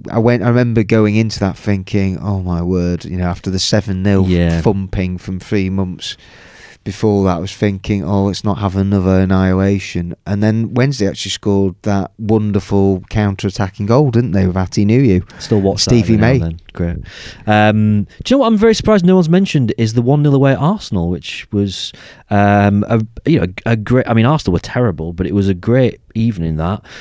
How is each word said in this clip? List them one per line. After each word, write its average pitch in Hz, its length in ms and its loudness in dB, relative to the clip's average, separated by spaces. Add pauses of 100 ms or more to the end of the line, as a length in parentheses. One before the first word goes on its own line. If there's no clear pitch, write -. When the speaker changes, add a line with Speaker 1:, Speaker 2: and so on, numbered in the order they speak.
(120)
Speaker 1:
I 117 80 -2
went, 117 240 2
I 120 60 2
remember 120 340 2
going 107 320 2
into 110 240 0
that 95 180 -2
thinking, 98 640 -2
"Oh 98 220 -4
my 87 200 -4
word," 87 440 -2
you 87 120 -8
know, 90 80 -2
after 87 240 -4
the 92 80 -2
seven 95 460 -2
nil 95 240 2
Speaker 2:
Yeah. 85 340 2
Speaker 1:
thumping 95 560 -2
from 92 220 -10
three 95 320 -2
months 95 440 -6 (680)
before 101 420 0
that, 87 120 0
I - 20 -6
was 95 160 -8
thinking, 101 480 -2
"Oh, 98 220 0
let's 98 180 -4
not 101 160 -2
have 98 160 -4
another 98 460 2
annihilation." 95 920 0 (120)
And 101 160 -2
then 110 320 0
Wednesday 123 320 0
actually - 240 -6
scored 98 520 0
that 101 360 -2
wonderful 101 920 0
counter-attacking 101 800 -4
goal, 131 240 4
didn't 113 200 0
they, 95 160 2
with 90 80 -2
Atdhe 95 320 0
Nuhiu? 110 540 2
Speaker 2:
Still 107 200 0
watch 98 240 0
that 117 60 0
Speaker 1:
Stevie 117 220 4
Speaker 2:
every 110 40 2
now 107 100 2
Speaker 1:
May. 131 60 4
Speaker 2:
and 120 100 2
then. 82 160 -6 (140)
Great. 85 240 -4 (500)
Um, 107 560 2 (200)
do - 100 2
you - 20 4
know - 40 4
what? 240 80 2
I'm 226 100 2
very 220 160 4
surprised 208 320 2
no 185 100 6
one's 170 140 4
mentioned 160 480 2
is 110 160 0
the 120 80 0
one 143 220 2
nil 147 100 4
away 135 200 4
at - 60 -2
Arsenal, 120 500 -2
which - 420 -8
was, 101 420 -4 (380)
um, 101 560 4
a, 113 120 2 (300)
you 156 120 4
know, 90 60 -2 (200)
a 117 80 2
great, 120 340 0
I 117 60 0
mean, 113 100 4
Arsenal 143 280 0
were 82 60 2
terrible, 85 540 -4
but 87 140 -4
it 95 80 -4
was 98 140 2
a 98 40 2
great 117 460 0 (160)
evening, 95 400 -2
that. 85 260 -4 (200)